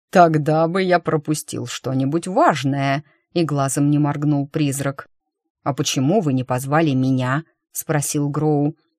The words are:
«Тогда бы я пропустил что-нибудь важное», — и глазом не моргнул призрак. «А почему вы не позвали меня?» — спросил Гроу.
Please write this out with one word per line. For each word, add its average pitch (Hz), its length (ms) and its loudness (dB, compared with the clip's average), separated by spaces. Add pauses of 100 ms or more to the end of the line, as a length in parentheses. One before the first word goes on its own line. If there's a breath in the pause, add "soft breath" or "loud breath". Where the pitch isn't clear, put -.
«Тогда 160 580 4
бы 185 140 -2
я 180 180 2
пропустил 151 680 -4
что-нибудь 135 600 -4
важное», — 143 760 0 (300)
и 170 100 2
глазом 143 460 0
не 147 100 4
моргнул 143 480 0
призрак. 139 600 -4 (560)
«А 139 100 -2
почему 147 480 0
вы 147 120 0
не 127 100 -2
позвали 139 480 0
меня?» — 131 520 0 (280 soft breath)
спросил 147 580 -2
Гроу. 151 460 0 (240)